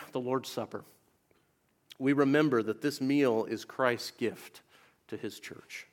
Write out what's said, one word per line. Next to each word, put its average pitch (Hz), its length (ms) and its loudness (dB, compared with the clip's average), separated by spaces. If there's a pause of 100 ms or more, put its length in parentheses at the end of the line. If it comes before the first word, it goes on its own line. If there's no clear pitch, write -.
(120)
the 131 80 -4
Lord's 127 300 -2
Supper, 107 340 -8 (1120)
we 135 140 2
remember 139 500 4
that 107 200 -4
this 143 180 -2
meal 131 460 4
is 107 180 -6
Christ's 120 460 -2
gift - 500 -6 (480)
to 107 80 -10
his 104 240 -10
church. - 520 -16